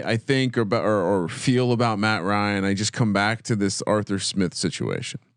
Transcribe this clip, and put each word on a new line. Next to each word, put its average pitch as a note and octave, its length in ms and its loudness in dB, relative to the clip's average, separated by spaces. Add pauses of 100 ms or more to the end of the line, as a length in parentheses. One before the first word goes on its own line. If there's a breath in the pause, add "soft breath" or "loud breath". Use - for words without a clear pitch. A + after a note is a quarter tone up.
I A2+ 160 0
think C3 400 0
or, A2 120 0
or, G2 540 2
or - 60 -4
feel B2 420 2
about A2+ 260 2
Matt G#2 240 2
Ryan, G2+ 400 0
I G2 120 2
just G#2+ 180 -2
come G#2+ 220 0
back G#2 300 0
to A#2 120 -2
this G2 300 0
Arthur G2+ 320 0
Smith F#2 340 -2
situation. - 680 -4 (180)